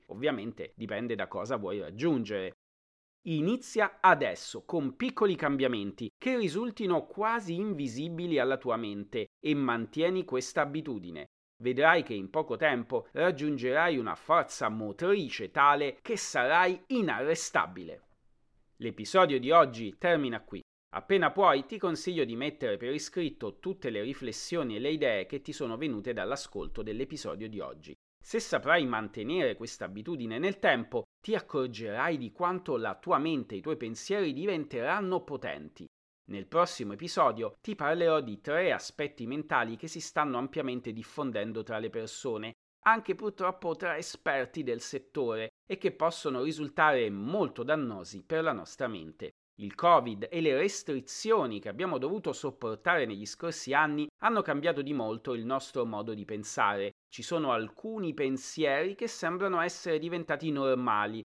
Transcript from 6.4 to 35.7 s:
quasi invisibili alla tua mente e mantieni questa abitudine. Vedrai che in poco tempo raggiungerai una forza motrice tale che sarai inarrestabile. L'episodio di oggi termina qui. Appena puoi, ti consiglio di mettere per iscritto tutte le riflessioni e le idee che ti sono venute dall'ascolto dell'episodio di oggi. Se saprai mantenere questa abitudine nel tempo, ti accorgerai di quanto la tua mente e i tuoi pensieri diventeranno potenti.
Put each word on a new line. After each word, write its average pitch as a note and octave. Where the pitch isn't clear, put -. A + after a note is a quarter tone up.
quasi G#3+
invisibili E3
alla C3
tua B2
mente G#2
e D3+
mantieni C#3+
questa C3
abitudine. A#2
Vedrai C#3+
che A#2+
in F#2+
poco D#3
tempo B2
raggiungerai C#3+
una G#2+
forza C#3+
motrice A2
tale C#3+
che A#3
sarai E3+
inarrestabile. C3
L'episodio C3+
di B2
oggi A#2+
termina C#3+
qui. -
Appena F3+
puoi, D#3
ti A3
consiglio E3+
di A#2
mettere C3
per A#2+
iscritto D3
tutte -
le G#2
riflessioni B2+
e -
le C3
idee B2+
che C#3
ti D3+
sono A#2+
venute B2
dall'ascolto G#2
dell'episodio A2
di G#2+
oggi. D2
Se -
saprai D#3+
mantenere A#2
questa A2+
abitudine A2+
nel F#3+
tempo, B2
ti -
accorgerai B2
di A#2+
quanto F3
la A2
tua E3
mente C#3+
e G2
i -
tuoi D3+
pensieri D3+
diventeranno E3+
potenti. D#2